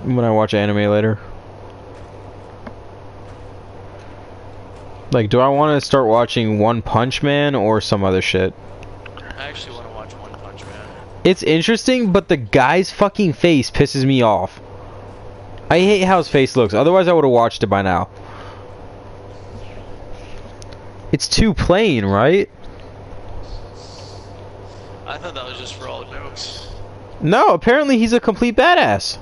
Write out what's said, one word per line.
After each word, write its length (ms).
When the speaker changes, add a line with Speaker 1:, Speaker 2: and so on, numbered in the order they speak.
Speaker 1:
when 220
I 60
watch 240
anime 360
later. 280
Like, 180
do 100
I 100
wanna 300
start 280
watching 500
One 240
Punch 400
Man 320
or 280
some 220
other 180
shit? 300
Speaker 2:
I 100
actually 280
wanna 180
watch 200
One 180
Punch 320
Man. 240
Speaker 1:
It's 200
interesting, 680
but 180
the 80
guy's 520
fucking 440
face 360
pisses 340
me 200
off. 360
I 100
hate 240
how 140
his 100
face 280
looks. 180
Otherwise, 340
I 60
would've 160
watched 320
it 60
by 160
now. 260
It's 160
too 260
plain, 520
right? 440
Speaker 2:
I 140
thought 160
that 100
was 140
just 160
for 120
all 160
the 80
jokes. 580
Speaker 1:
No, 320
apparently 460
he's 140
a 60
complete 380
badass. 640